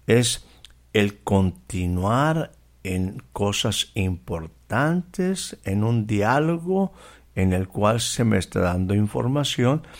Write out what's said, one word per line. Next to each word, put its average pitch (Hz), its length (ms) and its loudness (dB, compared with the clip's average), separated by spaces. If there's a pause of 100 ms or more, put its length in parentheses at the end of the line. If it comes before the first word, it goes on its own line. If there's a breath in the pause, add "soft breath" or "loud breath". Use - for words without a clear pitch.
es 120 380 2 (480 loud breath)
el 101 260 2
continuar 98 1300 0 (300)
en - 380 -4 (120)
cosas - 600 -2
importantes, 123 1700 -4
en 101 180 0
un 113 240 0
diálogo 165 840 0 (400 loud breath)
en 92 180 2
el 92 160 0
cual 104 320 0
se - 240 -4
me 107 140 4
está 95 240 -2
dando 92 320 0
información, 127 920 0 (140 loud breath)